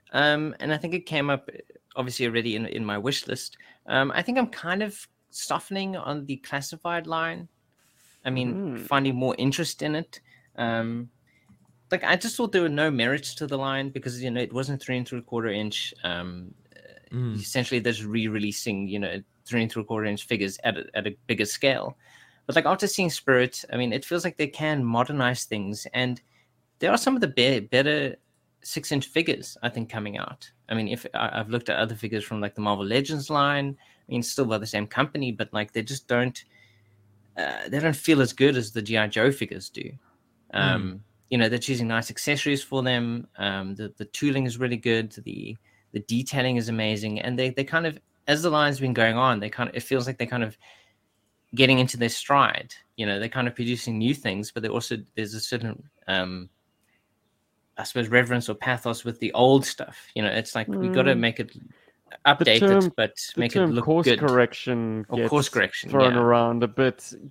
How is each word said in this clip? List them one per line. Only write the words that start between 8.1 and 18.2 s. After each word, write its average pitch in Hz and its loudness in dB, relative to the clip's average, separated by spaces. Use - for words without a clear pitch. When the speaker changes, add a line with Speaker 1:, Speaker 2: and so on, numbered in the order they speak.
Speaker 1:
I 131 -2
mean, 127 -2
Speaker 2:
Mm. 113 -10
Speaker 1:
finding 135 2
more 127 0
interest 139 -2
in 151 -2
it. 165 -8
Um, 117 -4
like, 185 -2
I 175 4
just 233 -6
thought 233 -2
there 180 4
were 170 4
no 147 2
merits 131 0
to 151 -6
the 135 -2
line 135 -4
because, 127 -8
you 127 -4
know, 120 -2
it 120 -4
wasn't 135 -4
three 127 -4
and 123 -6
three 123 -10
quarter 117 -4
inch. 104 -4
Um, 90 -8
Speaker 3:
Mm. 117 -4
Speaker 1:
essentially, 120 -2
they're 113 0
just 107 -10
re-releasing, 104 -2